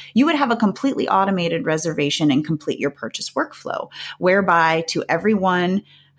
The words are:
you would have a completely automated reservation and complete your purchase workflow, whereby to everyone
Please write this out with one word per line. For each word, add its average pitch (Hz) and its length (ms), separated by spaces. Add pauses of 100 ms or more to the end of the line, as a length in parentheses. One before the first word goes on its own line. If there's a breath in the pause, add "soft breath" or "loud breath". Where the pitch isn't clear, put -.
(140 loud breath)
you 262 140
would 330 80
have 277 160
a 233 40
completely 226 540
automated 185 560
reservation 156 640
and 147 160
complete 151 340
your 139 120
purchase - 400
workflow, - 580 (300 loud breath)
whereby 170 680
to - 200
everyone 185 720 (380 soft breath)